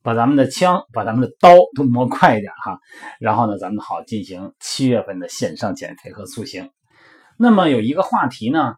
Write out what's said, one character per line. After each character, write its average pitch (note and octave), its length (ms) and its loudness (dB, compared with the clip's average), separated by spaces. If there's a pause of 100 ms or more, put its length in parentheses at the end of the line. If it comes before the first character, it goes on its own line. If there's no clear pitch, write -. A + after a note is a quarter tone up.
把 A#2 120 -4
咱 A#2 120 2
们 C#3 120 2
的 C3+ 100 2
枪、 F3+ 360 0 (100)
把 G#2+ 100 -4
咱 A2 80 -6
们 B2 100 0
的 A#2+ 180 -4
刀 F3 160 10 (200)
都 C#3+ 80 -2
磨 B2 240 0
快 C3+ 300 2
一 G#2 40 -4
点 G2 100 -12 (120)
哈。 F#2+ 160 -10 (400)
然 A2 180 0
后 A#2 100 2
呢， G2+ 100 -6
咱 F#2+ 160 -8
们 G#2 100 -8
好 F2 200 -10
进 G#2 220 -8
行 F#2+ 340 -16
七 - 280 -4
月 A#2 160 2
份 F#2+ 160 -12
的 F2 100 -12
线 A#2 260 -8
上 G2+ 200 -6
减 - 200 -16
肥 - 160 -20
和 G2+ 140 -18
塑 G#2+ 180 -14
形。 - 260 -16 (680)
那 A#3 140 4
么 F#3 180 4
有 B2 100 0
一 A#2 140 -2
个 F3+ 80 -2
话 F3+ 260 -2
题 A2+ 220 -8
呢 D3 280 -2